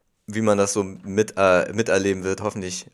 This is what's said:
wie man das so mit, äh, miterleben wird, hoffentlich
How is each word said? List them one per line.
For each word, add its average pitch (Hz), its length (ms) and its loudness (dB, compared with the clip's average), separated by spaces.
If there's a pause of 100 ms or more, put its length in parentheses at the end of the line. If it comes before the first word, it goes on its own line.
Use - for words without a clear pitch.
(260)
wie 110 160 -4
man 104 140 4
das 101 160 2
so 104 120 0
mit, 98 520 -4
äh, 92 360 4
miterleben 98 500 0
wird, 95 180 -2
hoffentlich 98 540 -6